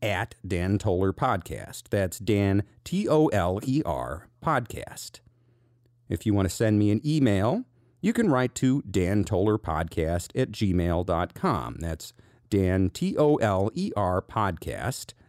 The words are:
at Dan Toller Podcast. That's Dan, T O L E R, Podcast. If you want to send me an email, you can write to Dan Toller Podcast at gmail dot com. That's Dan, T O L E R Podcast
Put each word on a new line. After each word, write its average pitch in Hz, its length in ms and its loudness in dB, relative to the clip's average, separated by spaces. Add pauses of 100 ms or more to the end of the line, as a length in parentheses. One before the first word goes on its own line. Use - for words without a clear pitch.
at 104 360 -4 (100)
Dan 92 320 0
Toller 95 340 2
Podcast. 87 800 -4
That's 98 300 0
Dan, 101 420 2 (220)
T 196 240 -2
O 156 200 6
L 92 360 0
E 135 200 0
R, 65 440 -6 (160)
Podcast. - 760 -6 (880)
If - 160 -4
you 107 80 2
want 98 160 2
to - 60 -6
send 107 240 2
me 104 140 4
an 107 120 0
email, 139 600 2 (360)
you 214 120 2
can 226 180 2
write 127 260 2
to 131 320 2
Dan 95 360 2
Toller 107 340 2
Podcast 82 720 -2 (100)
at 123 120 -2
gmail 87 540 0
dot 87 280 -2
com. 73 460 -4
That's 80 320 -8 (360)
Dan, 95 420 4
T - 280 -4
O 147 180 4
L 101 380 0
E 165 220 -4
R 92 260 2
Podcast 85 920 -4 (140)